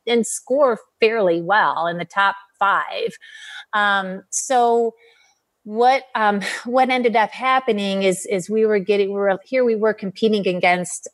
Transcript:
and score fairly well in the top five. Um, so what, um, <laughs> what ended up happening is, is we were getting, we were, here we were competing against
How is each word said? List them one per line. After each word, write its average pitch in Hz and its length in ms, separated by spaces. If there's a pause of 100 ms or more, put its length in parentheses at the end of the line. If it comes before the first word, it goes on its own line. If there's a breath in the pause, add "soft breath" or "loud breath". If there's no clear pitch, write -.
and 233 200
score 254 520 (220)
fairly 202 420
well 170 440
in 170 120
the 175 80
top 196 300 (220)
five. 196 520 (640 loud breath)
Um, 196 560
so 233 640 (680 soft breath)
what, 247 400 (100)
um, 208 260 (120)
<laughs> - 120
what 254 240
ended 247 260
up 214 160
happening 220 760
is, 185 200
is 185 240
we 220 160
were 214 140
getting, 196 320
we 202 60
were, 196 280
here 254 220
we 226 100
were 214 160
competing 208 560
against 180 640